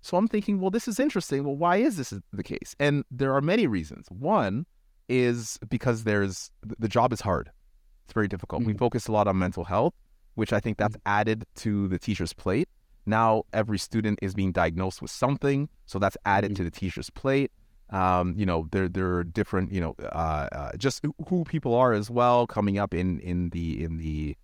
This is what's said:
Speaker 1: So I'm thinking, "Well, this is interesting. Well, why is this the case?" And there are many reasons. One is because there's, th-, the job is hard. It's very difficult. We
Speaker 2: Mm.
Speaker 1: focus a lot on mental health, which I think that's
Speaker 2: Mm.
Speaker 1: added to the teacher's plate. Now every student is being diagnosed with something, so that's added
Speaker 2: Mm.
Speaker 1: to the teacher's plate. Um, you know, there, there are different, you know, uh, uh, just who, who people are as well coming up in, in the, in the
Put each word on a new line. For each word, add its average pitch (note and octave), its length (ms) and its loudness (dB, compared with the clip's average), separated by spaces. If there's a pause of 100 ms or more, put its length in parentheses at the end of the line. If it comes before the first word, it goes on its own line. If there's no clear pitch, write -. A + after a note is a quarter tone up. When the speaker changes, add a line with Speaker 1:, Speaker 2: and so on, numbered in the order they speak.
Speaker 1:
So - 120 -4
I'm G#3 120 4
thinking, G#3 320 0
"Well, F#3+ 100 2
this A3 180 -2
is A3+ 120 -4
interesting. F3 440 0
Well, C#3 120 -2
why F3 220 2
is A#3 200 2
this C3+ 160 -6 (180)
the G2 120 -6
case?" - 360 -8
And C#3+ 300 4
there C3 240 0
are C#3 80 2
many F#3+ 240 2
reasons. F2+ 460 -2
One B2+ 560 0 (400)
is A#2+ 500 2 (100)
because A#2 360 0
there's, G2+ 480 0 (100)
th-, G#2+ 160 -10
the A2 100 -2
job A#2 240 4
is G#2+ 100 -4
hard. - 280 0 (560)
It's - 80 -20
very G#2 140 2
difficult. F#2+ 360 -4
We A2 120 0
Speaker 2:
Mm. - 20 -8
Speaker 1:
focus A#2+ 300 0
a A2+ 40 -4
lot G#2 160 4
on F#2+ 120 2
mental F2+ 240 0
health, G#2+ 320 0 (400)
which A2 180 0
I G#2 60 4
think G#2+ 180 -4
that's G#2 200 0
Speaker 2:
Mm. - 100 -16
Speaker 1:
added G#2+ 380 2 (100)
to G2+ 320 0
the F#2 100 0
teacher's F2 360 -2
plate. A2+ 360 -2 (380)
Now A2 440 2
every G#2+ 280 0
student G#2+ 420 -2
is F#2 140 -4
being F#2+ 160 0
diagnosed F2 500 0
with - 80 -12
something, C#3 580 0 (200)
so - 100 -8
that's G2 200 0 (100)
added G2+ 240 4
Speaker 2:
Mm. G#2 60 -4
Speaker 1:
to F#2+ 60 -2
the E2+ 80 -4
teacher's - 380 -6
plate. C3+ 420 0 (380)
Um, F2+ 480 2
you G#2 80 0
know, E2 240 0
there, F#2+ 180 0
there F2+ 280 0
are F2 80 2
different, F#2 480 -2
you F#2+ 100 -2
know, D#2 180 -4
uh, D#2 520 -2
uh, - 260 -8
just - 260 -2
who, D3+ 120 -4 (120)
who F3+ 160 0
people C#3 300 -2
are B2 200 6
as G#2+ 180 0
well A#2+ 340 4
coming G2+ 320 0
up G2+ 160 0
in, F2+ 280 0
in F2 280 -2
the, E2 340 -4
in E2 140 -6
the D2+ 460 -4